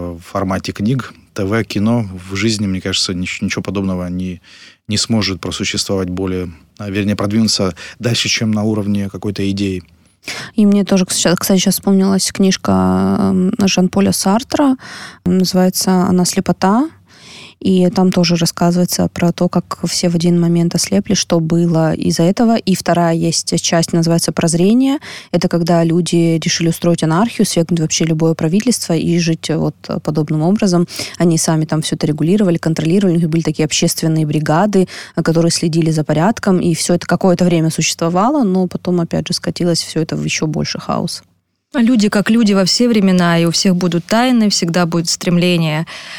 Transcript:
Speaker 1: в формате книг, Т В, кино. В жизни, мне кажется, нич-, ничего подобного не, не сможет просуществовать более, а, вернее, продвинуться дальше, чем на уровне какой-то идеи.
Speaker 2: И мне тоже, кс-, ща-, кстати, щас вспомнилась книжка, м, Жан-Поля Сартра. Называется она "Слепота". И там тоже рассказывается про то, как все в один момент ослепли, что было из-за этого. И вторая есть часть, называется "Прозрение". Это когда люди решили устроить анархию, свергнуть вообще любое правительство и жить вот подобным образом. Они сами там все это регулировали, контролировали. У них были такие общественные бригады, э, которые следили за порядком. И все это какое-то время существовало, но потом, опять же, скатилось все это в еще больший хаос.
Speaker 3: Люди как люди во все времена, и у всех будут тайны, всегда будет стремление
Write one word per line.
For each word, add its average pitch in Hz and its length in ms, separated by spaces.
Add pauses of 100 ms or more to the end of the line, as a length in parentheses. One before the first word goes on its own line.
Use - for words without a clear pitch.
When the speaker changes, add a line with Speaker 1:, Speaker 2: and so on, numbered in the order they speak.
(140)
Speaker 1:
в 85 60 (120)
формате 95 400
книг, 120 400 (220)
Т 101 100
В, 104 200
кино. 113 400 (260)
В 98 60
жизни, 107 300
мне 95 140
кажется, 95 320
нич-, 90 300
ничего 98 200
подобного 95 460
не, 90 320 (480)
не 110 100
сможет 101 420
просуществовать 95 720
более, 92 380 (300)
а, 104 120
вернее, 101 260
продвинуться 101 580 (240)
дальше, - 300
чем 110 240
на 107 100
уровне 104 480
какой-то 98 400
идеи. 98 320 (720)
Speaker 2:
И 214 100
мне 202 180
тоже, 185 220
кс-, - 120
ща-, 175 180
кстати, 190 240
щас 185 140
вспомнилась 190 580
книжка, 190 400 (480)
м, 190 320 (140)
Жан-Поля 185 460
Сартра. 262 640 (500)
Называется 185 640 (180)
она 180 140
"Слепота". 190 640 (720)
И 180 300
там 185 220
тоже 175 240
рассказывается 175 800
про 170 180
то, 175 160
как - 300 (100)
все - 220
в 170 60
один 175 240
момент 170 340
ослепли, 196 400
что 170 260
было 160 540
из-за 165 300
этого. 226 320
И 190 180
вторая 170 420
есть 165 460
часть, 170 320
называется 165 380
"Прозрение". 220 640 (340)
Это 175 160
когда 170 360
люди 165 600
решили 170 240
устроить - 360
анархию, 190 420
свергнуть 170 340
вообще 160 240
любое 160 300
правительство 180 600
и 170 240
жить 165 320
вот 156 240 (300)
подобным 156 380
образом. 175 440 (320)
Они 170 200
сами 156 280
там 156 160
все - 140
это 160 100
регулировали, 165 520
контролировали. 165 580
У - 40
них 170 100
были 165 120
такие 156 240
общественные 160 600
бригады, 160 600 (300)
э, 170 60
которые 165 280
следили 160 420
за 151 120
порядком. 180 560
И 170 140
все - 200
это 170 120
какое-то 180 400
время 160 240
существовало, 185 760
но 185 240
потом, 180 320
опять 165 280
же, 175 60
скатилось 170 480
все - 180
это 151 160
в 151 80
еще 156 220
больший 151 340
хаос. - 420 (540)
Speaker 3:
Люди 226 320
как 208 220
люди 220 240
во 190 100
все 240 240
времена, 185 500
и 170 80
у 165 40
всех 180 260
будут 175 300
тайны, 233 420
всегда 175 380
будет 170 220
стремление 170 800 (320)